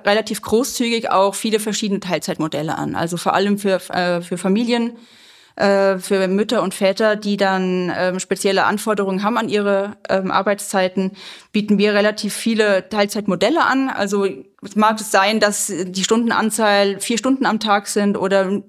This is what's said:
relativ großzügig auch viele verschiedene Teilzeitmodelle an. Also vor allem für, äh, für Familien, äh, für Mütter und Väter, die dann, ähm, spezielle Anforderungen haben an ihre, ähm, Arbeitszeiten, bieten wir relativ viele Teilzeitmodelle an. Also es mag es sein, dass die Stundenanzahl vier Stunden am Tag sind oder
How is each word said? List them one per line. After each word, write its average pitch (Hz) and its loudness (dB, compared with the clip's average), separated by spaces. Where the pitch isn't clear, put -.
relativ 214 0
großzügig 233 -2
auch 196 2
viele 220 -2
verschiedene 208 -2
Teilzeitmodelle 156 -4
an. 147 -4
Also 170 -4
vor - 0
allem 202 2
für, 196 0
äh, 175 -2
für 175 -8
Familien, 233 0
äh, 196 2
für 190 0
Mütter 208 0
und 190 -2
Väter, 208 2
die 202 -2
dann, 185 0
ähm, 185 -2
spezielle 190 0
Anforderungen 202 0
haben 220 0
an 220 -2
ihre, 202 0
ähm, 190 0
Arbeitszeiten, 190 0
bieten 208 2
wir 208 2
relativ 208 0
viele 208 0
Teilzeitmodelle 208 0
an. 269 2
Also 202 -2
es - -8
mag 214 2
es 208 -10
sein, 208 4
dass 208 0
die 185 -4
Stundenanzahl 208 2
vier 233 -2
Stunden 262 2
am 214 2
Tag 208 0
sind 202 0
oder 190 2